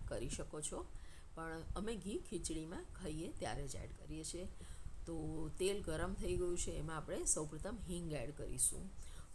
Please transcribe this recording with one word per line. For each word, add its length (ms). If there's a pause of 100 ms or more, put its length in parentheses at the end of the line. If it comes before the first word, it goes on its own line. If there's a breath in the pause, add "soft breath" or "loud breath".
કરી 220
શકો 320
છો, 240 (500 loud breath)
પણ 280 (120)
અમે 200
ઘી 340
ખીચડીમાં 540 (180)
ખાઈએ 300
ત્યારે 360
જ 80
એડ 140 (100)
કરીએ 240
છીએ. 220 (600 loud breath)
તો 440 (100)
તેલ 220
ગરમ 320
થઈ 220
ગયું 220
છે, 140
એમાં 260
આપણે 280
સૌપ્રથમ 520 (120)
હિંગ 240
એડ 220
કરીશું. 540 (460 loud breath)